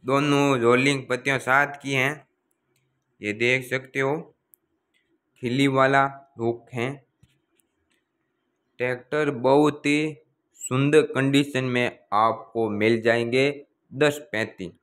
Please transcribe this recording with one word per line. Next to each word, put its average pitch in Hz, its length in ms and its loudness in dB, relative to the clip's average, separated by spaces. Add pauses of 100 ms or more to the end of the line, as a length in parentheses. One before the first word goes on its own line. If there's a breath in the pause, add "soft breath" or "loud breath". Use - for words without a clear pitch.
दोनों 143 560 2
रोलिंग 127 500 2
पत्तियाँ 127 300 -2
साथ 139 420 0
की 135 120 -6
हैं, 139 340 -4 (960)
ये 104 140 -6
देख 123 300 -2
सकते 131 340 -8
हो, 135 160 -2 (1300)
खिली 131 260 0
वाला 135 360 4 (320)
रुख 117 360 -6
है। 120 160 -4 (1900)
ट्रैक्टर 135 520 -4 (100)
बहुत 143 440 4
ही 151 300 0 (460)
सुंदर 143 460 4
कंडीशन 139 580 0
में 123 340 -2 (160)
आपको 113 560 0
मिल 110 300 0
जाएंगे 117 500 0 (400)
दस 147 400 -2
पैंतीस। 104 400 -8 (120)